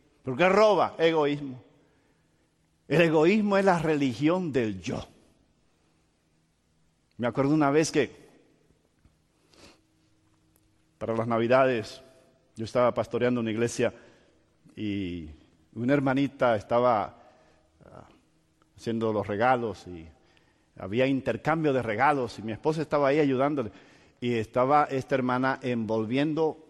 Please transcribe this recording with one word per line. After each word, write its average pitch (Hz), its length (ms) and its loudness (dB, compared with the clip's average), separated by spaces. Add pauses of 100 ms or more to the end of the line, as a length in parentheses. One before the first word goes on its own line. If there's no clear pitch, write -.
(220)
¿Por 131 160 -8
qué 170 120 4
roba? 196 500 4
Egoísmo. 147 600 0 (1300)
El 156 140 4
egoísmo 185 560 4
es 196 80 2
la 180 140 4
religión 151 720 0
del 110 280 -2
yo. - 280 -8 (2000)
Me 120 100 -2
acuerdo 135 260 0
una 151 160 2
vez 151 220 2
que 139 200 0 (2750)
para 113 180 -4
las 113 120 -2
Navidades 117 720 2 (540)
yo 110 100 -10
estaba 120 280 2
pastoreando 120 460 -2
una 113 120 -4
iglesia 117 420 -2 (840)
y 95 540 -6 (440)
una 120 200 -2
hermanita 135 600 0
estaba, 117 640 0 (680)
ah, - 220 -20 (680)
haciendo 113 380 -4
los 101 120 -2
regalos 110 600 0
y 85 200 -14 (680)
había 101 280 -2
intercambio 139 680 -2
de 127 120 0
regalos 120 560 -2
y - 20 -12
mi 110 100 -8
esposa 156 300 -2
estaba 143 280 0
ahí 147 100 2
ayudándole 135 520 0 (480)
y 120 140 -2
estaba 127 520 2
esta 135 300 -4
hermana 127 460 0
envolviendo 123 1080 -2